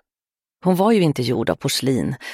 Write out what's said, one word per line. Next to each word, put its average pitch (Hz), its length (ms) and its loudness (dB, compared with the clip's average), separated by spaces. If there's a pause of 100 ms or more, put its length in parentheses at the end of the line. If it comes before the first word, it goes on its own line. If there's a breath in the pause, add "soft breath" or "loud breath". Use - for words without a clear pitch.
(640)
Hon 180 120 2
var 202 160 2
ju 208 100 4
inte 147 200 0
gjord 120 280 -2
av - 60 -2
porslin, 131 600 -2 (180 loud breath)